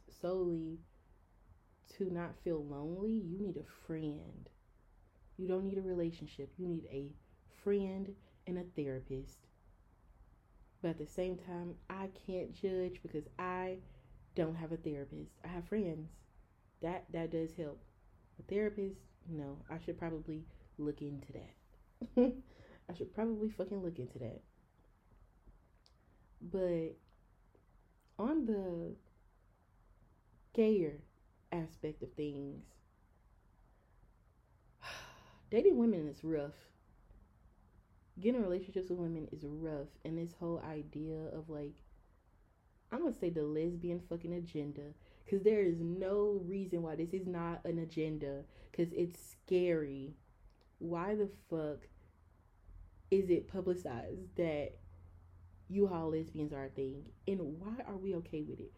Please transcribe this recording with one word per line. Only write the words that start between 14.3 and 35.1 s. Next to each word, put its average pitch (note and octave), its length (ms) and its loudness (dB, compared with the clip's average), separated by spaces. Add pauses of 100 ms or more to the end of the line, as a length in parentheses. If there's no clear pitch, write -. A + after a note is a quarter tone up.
don't E3 200 4
have E3 160 -4
a E3 60 0
therapist. D3+ 540 -6 (120)
I - 40 -10
have F3 200 -6
friends. D#3+ 440 0 (720)
That, F3 300 -2
that E3 200 -2
does E3 260 0
help. D3+ 240 -6 (580)
A - 40 -16
therapist, G#3 560 0 (280)
no. D3 300 -4 (120)
I E3 140 -4
should E3+ 140 -4
probably D#3+ 460 -4 (340)
look D3 240 -2
into C#3+ 320 -6
that. - 1000 2 (220)
<laughs> - 340 -16
I F3+ 40 -8
should - 200 -6
probably A3 360 2
fucking G3 340 -4
look E3+ 160 -4
into B2 200 -8
that. A#2+ 220 -6 (2000)
But F3 560 2 (1200)
on C4+ 260 4
the F#3 500 0 (1600)
gayer F#3+ 460 6 (520)
aspect D#3+ 520 -4
of - 100 -10
things, C#3+ 500 -6 (2250)
<sighs> - 40 -10 (640)